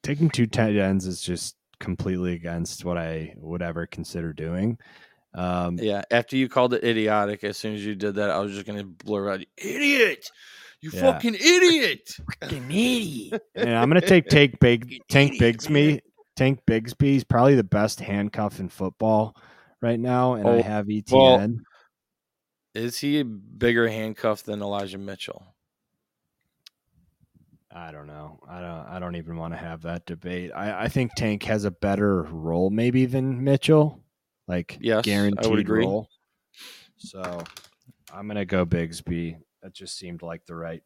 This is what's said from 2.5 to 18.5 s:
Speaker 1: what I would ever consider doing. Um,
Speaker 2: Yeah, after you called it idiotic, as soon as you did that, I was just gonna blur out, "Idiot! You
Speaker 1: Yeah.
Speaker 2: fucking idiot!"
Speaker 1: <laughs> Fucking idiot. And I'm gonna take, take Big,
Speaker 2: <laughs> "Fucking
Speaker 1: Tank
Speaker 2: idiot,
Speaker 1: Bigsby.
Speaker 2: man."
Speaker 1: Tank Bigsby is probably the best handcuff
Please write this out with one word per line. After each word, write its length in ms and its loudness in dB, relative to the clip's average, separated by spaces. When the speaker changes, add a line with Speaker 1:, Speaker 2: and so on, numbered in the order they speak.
Speaker 1:
what 140 -2
I 380 -8
would 260 -8
ever 240 -6
consider 460 -8
doing. 460 -4
Um, 460 -4
Speaker 2:
Yeah, 300 -2
after 260 0
you 120 0
called 260 2
it 100 -2
idiotic, 600 0
as 120 -6
soon 180 -8
as 100 -8
you 100 -6
did 220 -4
that, 140 -2
I 80 -2
was 140 -4
just 140 -10
gonna 180 -10
blur 460 -6
out, 140 -6
"Idiot! 760 0
You 120 -12
Speaker 1:
Yeah. 200 2
Speaker 2:
fucking 240 -2
idiot!" 760 4
Speaker 1:
<laughs> 140 -12
Fucking 300 -8
idiot. 720 -2
And 200 0
I'm 140 4
gonna 140 6
take, 260 6
take 300 6
Big, 240 6
Speaker 2:
<laughs> 20 -10
"Fucking 240 -16
Speaker 1:
Tank 280 6
Speaker 2:
idiot, 220 4
Speaker 1:
Bigsby. 120 -8
Speaker 2:
man." 100 -2
Speaker 1:
Tank 300 2
Bigsby 500 2
is 80 0
probably 300 6
the 100 4
best 360 0
handcuff 600 -4